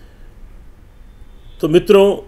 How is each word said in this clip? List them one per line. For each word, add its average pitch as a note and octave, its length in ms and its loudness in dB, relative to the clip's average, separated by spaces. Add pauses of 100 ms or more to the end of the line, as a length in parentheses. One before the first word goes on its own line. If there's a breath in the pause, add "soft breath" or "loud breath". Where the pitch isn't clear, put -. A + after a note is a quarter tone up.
(1600 soft breath)
तो D#3+ 80 -4
मित्रों, G3 600 0